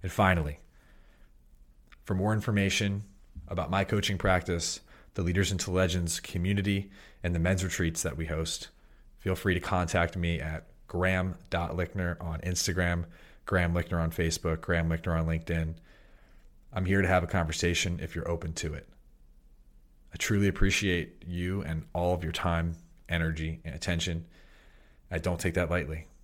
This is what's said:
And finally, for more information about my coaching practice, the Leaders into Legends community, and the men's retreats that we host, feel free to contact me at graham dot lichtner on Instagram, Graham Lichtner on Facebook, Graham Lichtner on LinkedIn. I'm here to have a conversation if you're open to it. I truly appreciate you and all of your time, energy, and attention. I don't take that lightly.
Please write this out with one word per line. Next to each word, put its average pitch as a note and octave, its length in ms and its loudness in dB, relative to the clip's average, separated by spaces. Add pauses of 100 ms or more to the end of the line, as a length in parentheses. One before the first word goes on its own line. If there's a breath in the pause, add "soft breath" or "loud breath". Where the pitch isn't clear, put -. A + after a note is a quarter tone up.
And F#2 100 -4
finally, F2 480 2 (1400 soft breath)
for G2 120 -2
more G2+ 180 2
information G2+ 680 2 (440)
about F2 220 -2
my F#2+ 140 2
coaching G2+ 340 0
practice, F2 600 2 (340 loud breath)
the F#2+ 100 -2
Leaders F2+ 280 2
into F#2 200 -2
Legends F2+ 480 0
community, G2 720 0 (320 loud breath)
and F2 100 0
the E2+ 60 2
men's F2+ 240 2
retreats E2 400 -2
that D2+ 140 -4
we D#2+ 80 -2
host, D#2+ 440 -4 (500 soft breath)
feel F#2 160 0
free F#2 180 2
to F2+ 60 2
contact F2 560 0
me E2+ 240 0
at D#2 280 -6 (200)
graham F#2 480 0 (140)
dot E2+ 220 -2
lichtner F2 500 -4
on E2 200 -6
Instagram, F2 640 0 (400 loud breath)
Graham F2 280 2
Lichtner F2 280 0
on E2 100 0
Facebook, E2 500 0
Graham E2 280 0
Lichtner E2 300 0
on D#2+ 60 0
LinkedIn. E2 500 -2 (960 soft breath)
I'm F#2 140 -2
here G2 160 4
to F#2 60 4
have F2+ 160 4
a E2+ 40 -4
conversation F2 720 0
if - 140 -8
you're E2 160 -4
open E2 240 -4
to D#2 200 -6
it. C#2+ 140 -12 (1300)
I - 40 -14
truly G2+ 300 2
appreciate F#2+ 800 2
you F2+ 380 -2
and D#2+ 300 -4
all F2 200 2
of E2+ 100 -2
your D#2+ 100 -4
time, E2 420 0 (340)
energy, D#2+ 560 -2
and D#2+ 80 -8
attention. E2 520 -4 (840 soft breath)
I F2 80 -4
don't E2+ 220 -2
take F2 160 0
that F2 160 2
lightly. D#2+ 360 -2 (160)